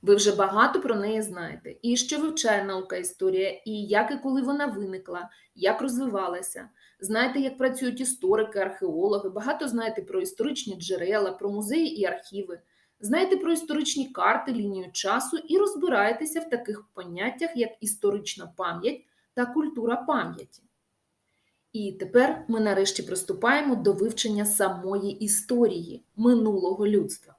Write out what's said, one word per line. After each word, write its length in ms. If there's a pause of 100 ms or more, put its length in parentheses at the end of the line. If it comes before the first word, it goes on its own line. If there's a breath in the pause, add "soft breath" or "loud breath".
Ви 120
вже 220
багато 440
про 140
неї 280
знаєте, 600
і 140
що 220
вивчає 460
наука 320
історія, 680
і 200
як 260
і 60
коли 260
вона 240
виникла, 640 (240 soft breath)
як 260
розвивалася. 880 (320 soft breath)
Знаєте, 400
як 180
працюють 420
історики, 580
археологи, 680
багато 400
знаєте 340
про 180
історичні 560
джерела, 560
про 180
музеї 500
і 40
архіви. 560 (400)
Знаєте 360
про 160
історичні 540
карти, 460
лінію 400
часу 440 (120)
і 100
розбираєтеся 800
в 100
таких 340 (100)
поняттях, 600
як 140 (100)
історична 760
пам'ять 480 (300 soft breath)
та 120
культура 500
пам'яті. 680 (1120)
І 160
тепер 560
ми 120
нарешті 420
приступаємо 720
до 180
вивчення 540
самої 760
історії 800 (120)
минулого 680
людства. 520